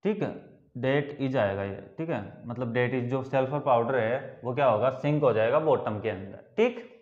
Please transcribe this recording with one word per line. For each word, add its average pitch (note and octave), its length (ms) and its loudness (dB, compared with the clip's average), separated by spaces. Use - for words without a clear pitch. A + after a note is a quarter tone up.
ठीक G3+ 180 0
है, B2 120 -4
that C#3+ 400 0
is C3+ 180 0
आएगा G2 260 2
ये, G2 160 -6
ठीक E3 120 -6
है, A#2 120 -4
मतलब A#2 280 -6
that B2 260 2
is A#2+ 100 -4
जो C3 140 -2
सल्फर C3+ 380 0
पाउडर B2 360 2
है A#2 460 -2
वो B2 100 -4
क्या C#3 120 2
होगा, A#2 320 4
सिंक D3 240 2
हो B2+ 100 6
जाएगा A2+ 300 4
बॉटम A#2+ 380 0
के G#2+ 100 -2
अंदर, G2 340 -10
ठीक। A#3 320 0